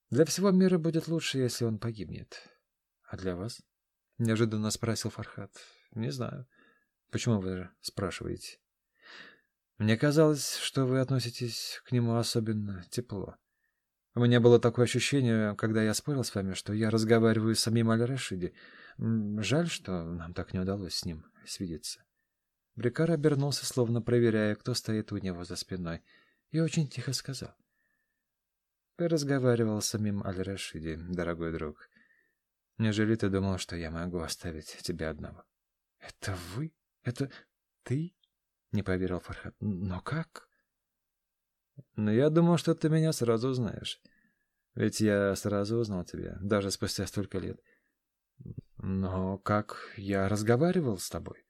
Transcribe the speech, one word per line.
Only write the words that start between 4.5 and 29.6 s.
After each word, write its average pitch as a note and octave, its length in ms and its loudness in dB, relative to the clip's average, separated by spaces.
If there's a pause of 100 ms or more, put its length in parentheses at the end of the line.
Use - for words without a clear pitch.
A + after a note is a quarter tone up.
спросил A2 400 -4
Фархад. - 400 -12 (440)
«Не A#2 160 -4
знаю. B2+ 360 -8 (640)
Почему A2+ 280 2
вы F#2 300 -4 (120)
спрашиваете?» - 800 -8 (1160)
«Мне G#2+ 200 4
казалось, D3 600 4
что - 280 -2
вы C3 140 2
относитесь B2 840 -4
к - 60 -20
нему A#2+ 240 2
особенно G#2+ 760 -2
тепло. - 480 -8 (800)
У A#2+ 40 0
меня A#2+ 200 6
было A#2 200 10
такое A#2+ 260 4
ощущение, A2+ 720 2
когда A2 280 2
я G#2+ 100 4
спорил C3+ 300 -2
с - 100 -6
вами, F#2+ 200 -2
что G#2 200 -6
я G#2+ 160 2
разговариваю A2 640 4
с - 40 2
самим A2+ 320 2
Аль-Рашиди. A2+ 640 -2 (420)
М, A2 460 0
жаль, D#3 260 2
что F2+ 340 -4
нам E2+ 300 -8
так - 200 -6
не F#2+ 60 0
удалось F#2+ 360 -4
с - 100 -6
ним D#2+ 200 -8 (200)
свидеться». - 580 -10 (720)
Брикар B2 360 2
обернулся, C#3+ 540 2
словно A#2 360 2
проверяя, A2 540 4
кто - 180 -4
стоит G#2+ 380 -2
у G2+ 60 -2
него F#2 260 -6
за F2 120 -10
спиной, E2+ 460 -6 (480)
и D#3 100 -2
очень D#3+ 280 0
тихо B2+ 260 -6
сказал: - 420 -10 (1400)
«Ты F3 120 0
разговаривал B2+ 760 2